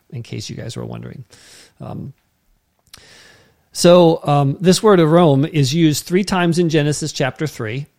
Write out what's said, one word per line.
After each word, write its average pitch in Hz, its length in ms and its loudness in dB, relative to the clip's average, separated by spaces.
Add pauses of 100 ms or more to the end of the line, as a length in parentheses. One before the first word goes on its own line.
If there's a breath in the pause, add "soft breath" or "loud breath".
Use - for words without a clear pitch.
in 120 140 -12
case 117 260 -12
you - 60 -12
guys 117 200 -12
were 120 100 -10
wondering. 117 380 -14 (560 soft breath)
Um, 131 340 -14 (1600 soft breath)
so, 175 520 4
um, 143 360 0
this 180 240 2
word 202 160 6
"arome" 156 480 4
is 139 260 -2
used 160 320 0
three 185 180 0
times 175 360 -2
in 170 100 0
Genesis 151 440 -2
chapter 147 340 -4
three. 127 380 -10 (140)